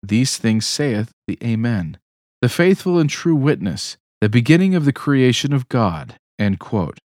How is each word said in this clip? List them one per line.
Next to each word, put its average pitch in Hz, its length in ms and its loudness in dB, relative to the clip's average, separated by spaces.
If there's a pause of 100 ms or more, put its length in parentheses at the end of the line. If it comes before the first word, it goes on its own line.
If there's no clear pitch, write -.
"These 110 360 0
things 110 280 0
saith 113 460 -4 (160)
the 98 160 -6
Amen, 113 540 -2 (440)
the 127 60 2
faithful 180 520 2
and 156 100 2
true 165 260 0
witness, 131 640 -2 (240)
the 107 80 2
beginning 160 460 4
of 156 100 0
the 139 80 2
creation 131 580 0
of 131 160 -2
God," 90 500 -2 (220)
end 101 200 0
quote. - 480 -4